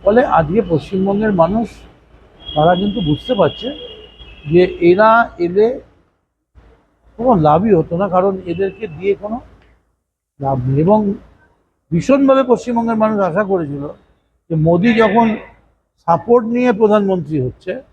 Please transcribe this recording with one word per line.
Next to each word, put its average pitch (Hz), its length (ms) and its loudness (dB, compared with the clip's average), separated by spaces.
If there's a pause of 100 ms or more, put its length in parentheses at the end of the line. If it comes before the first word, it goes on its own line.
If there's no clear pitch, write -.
ফলে 240 220 2
আজকে 165 440 0
পশ্চিমবঙ্গের 196 640 -2
মানুষ, 190 360 0 (840)
তারা 160 200 2
কিন্তু 202 260 -4
বুঝতে 156 340 -2
পারছে 202 340 -2 (840)
যে 175 100 4 (180)
এরা 220 580 4
এলে 208 420 0 (1400)
কোনো 226 260 2
লাভই 175 320 4
হতো 160 220 0
না, 196 120 -2
কারণ 185 380 0
এদেরকে 190 400 -6
দিয়ে 185 280 -4
কোনো 214 260 -10 (1000)
লাভ 135 180 -2 (100)
নেই। 135 120 0
এবং 202 340 2 (760)
ভীষণভাবে 269 500 2
পশ্চিমবঙ্গের 233 540 -2
মানুষ 214 240 0
আশা 185 240 0
করেছিল 147 440 -4 (600)
যে 165 60 -4
মোদি 175 400 2
যখন 220 420 2 (680)
সাপোর্ট 220 400 2
নিয়ে 240 260 0
প্রধানমন্ত্রী 196 680 0
হচ্ছে 180 420 -8 (100)